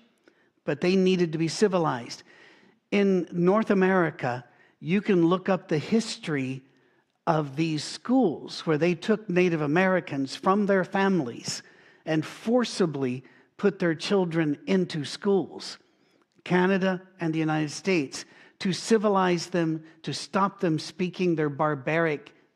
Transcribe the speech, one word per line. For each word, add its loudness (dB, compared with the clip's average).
but -4
they 2
needed 4
to -2
be 0
civilized. 0
In 2
North 2
America, 2
you 0
can 4
look 0
up 0
the 0
history -2
of 0
these -2
schools -2
where 0
they 2
took -2
Native 2
Americans 0
from 0
their 2
families -2
and -2
forcibly -2
put 0
their 0
children 0
into 0
schools. -4
Canada 0
and -2
the -2
United -2
States, -4
to -2
civilize 2
them, -2
to -8
stop -2
them 0
speaking -2
their 0
barbaric -2